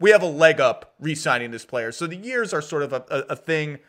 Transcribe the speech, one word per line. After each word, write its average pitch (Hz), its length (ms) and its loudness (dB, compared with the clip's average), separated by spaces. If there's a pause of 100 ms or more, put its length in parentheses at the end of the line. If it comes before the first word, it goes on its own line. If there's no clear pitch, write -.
we 202 100 6
have 208 120 8
a 185 40 -2
leg 156 340 4
up 120 380 0
re-signing 135 520 -2
this 117 160 -12
player. 117 260 -4
So 170 140 -8
the 170 100 -8
years 220 380 -6
are 151 80 -2
sort 151 220 -4
of 139 100 -6
a, 127 160 -4
a, 147 80 -2 (120)
a 135 60 -4
thing, 151 520 -4